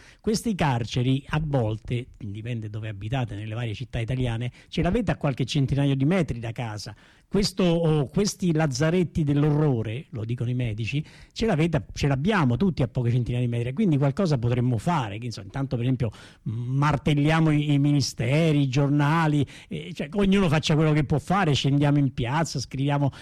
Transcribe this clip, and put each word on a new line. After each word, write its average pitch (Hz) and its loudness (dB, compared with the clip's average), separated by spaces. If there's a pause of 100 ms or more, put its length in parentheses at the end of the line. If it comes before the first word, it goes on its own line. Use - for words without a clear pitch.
(200)
Queste 220 -2
carceri 131 0
a 156 -4
volte, 120 -2 (100)
dipende 110 -8
dove 110 -8
abitate 107 -4
nelle 107 -10
varie 117 -6
città 123 -8
italiane, 120 -2 (160)
ce - -4
l'avete 180 0
a - -2
qualche 139 -2
centinaio 139 0
di 135 0
metri 156 0
da 113 -8
casa. 110 -10 (360)
Questo, 196 0
oh, 165 2
questi 190 0
lazzaretti 156 2
dell'orrore, 143 2
lo 110 -6
dicono 120 -4
i 123 -2
medici, 120 -2 (300)
ce - -4
l'avete, 160 0
ce - -2
l'abbiamo 139 2
tutti 175 0
a 117 0
poche 120 -2
centinaia 120 0
di 120 0
metri, 120 -4
quindi 160 2
qualcosa 147 2
potremmo 120 0
fare, 117 -2
che, 120 -10
insomma, 104 -10
intanto, 135 -6
per 120 -4
esempio, 123 0 (300)
martelliamo 143 0
i, 147 2
i 143 4
ministeri, 147 2
i 139 2
giornali, 147 2 (220)
eh, 160 -10
cioè, 143 -6
ognuno 196 4
faccia 151 2
quello 156 4
che 147 2
può 147 0
fare, 175 2
scendiamo 143 4
in 135 2
piazza, 139 -2
scriviamo 139 -2 (100)